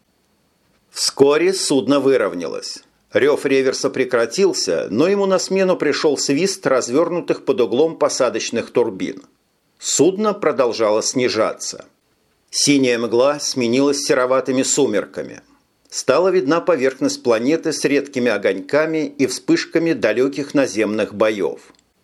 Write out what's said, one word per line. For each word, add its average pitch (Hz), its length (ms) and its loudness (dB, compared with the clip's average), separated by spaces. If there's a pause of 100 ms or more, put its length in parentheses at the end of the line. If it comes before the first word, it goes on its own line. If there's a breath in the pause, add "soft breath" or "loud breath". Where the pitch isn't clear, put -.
(920)
Вскоре 156 600 0
судно 143 460 -2
выровнялось. 95 840 -2 (280)
Рев 139 360 2
реверса 135 420 0
прекратился, 120 1040 0
но 131 160 2
ему 202 180 0
на 190 140 2
смену 190 360 0
пришел 147 440 0
свист 160 480 -2
развернутых 143 800 0
под 135 160 2
углом 135 360 0
посадочных 117 720 -2
турбин. 92 540 -2 (560)
Судно 202 560 2
продолжало 117 680 0
снижаться. - 840 -2 (680)
Синяя 131 480 2
мгла 120 400 2
сменилась 135 640 0
сероватыми 131 580 2
сумерками. 101 800 -2 (480)
Стала 165 400 0
видна 170 300 2
поверхность 139 640 0
планеты 131 480 0
с - 140 -4
редкими 135 440 0
огоньками 113 760 0
и - 180 -2
вспышками 165 680 0
далеких 131 600 0
наземных 107 600 0
боев. 98 460 0 (420)